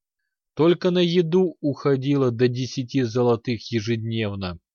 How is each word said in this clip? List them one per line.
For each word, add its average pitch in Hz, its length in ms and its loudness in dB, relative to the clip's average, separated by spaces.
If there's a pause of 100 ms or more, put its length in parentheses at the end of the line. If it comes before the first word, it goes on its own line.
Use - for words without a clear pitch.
(560)
Только 170 340 2
на 175 80 0
еду 175 640 2
уходило 139 680 0
до 120 160 2
десяти 127 560 -4
золотых 120 680 0
ежедневно. 110 880 -4 (180)